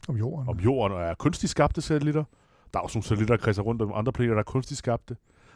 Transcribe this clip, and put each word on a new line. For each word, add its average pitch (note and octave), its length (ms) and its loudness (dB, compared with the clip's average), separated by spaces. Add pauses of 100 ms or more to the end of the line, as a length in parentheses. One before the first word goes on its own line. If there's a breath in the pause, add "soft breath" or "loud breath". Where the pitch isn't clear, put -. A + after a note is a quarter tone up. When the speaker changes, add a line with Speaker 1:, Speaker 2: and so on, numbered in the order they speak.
Speaker 1:
Om C3+ 100 -2
jorden. B2+ 320 -2
Speaker 2:
om A2 100 -2
jorden, G#2 380 2
og F2 60 -2
er E2+ 100 -2
kunstigt - 360 0
skabte D3 320 2
satellitter. D3+ 420 0 (500)
Der F#2 60 -2
er F2 40 -2
også F#2 140 -6
nogle G#2 80 0
satellitter, A2 300 4
der G#2+ 80 0
kredser G#2 180 2
rundt A2+ 200 -2
om G#2 120 0
andre A2+ 180 0
planeter, A#2+ 220 2
der G#2+ 60 4
er G#2 40 2
kunstigt C3+ 340 -4
skabte. A#2 380 -4 (400 soft breath)